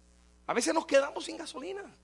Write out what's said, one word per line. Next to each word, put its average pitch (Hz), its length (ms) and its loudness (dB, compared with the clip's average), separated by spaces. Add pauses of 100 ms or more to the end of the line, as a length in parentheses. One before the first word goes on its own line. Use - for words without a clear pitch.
(460)
A 160 80 -2
veces 247 180 2
nos 320 140 2
quedamos 285 400 2
sin 330 100 -8
gasolina. 339 460 -8 (200)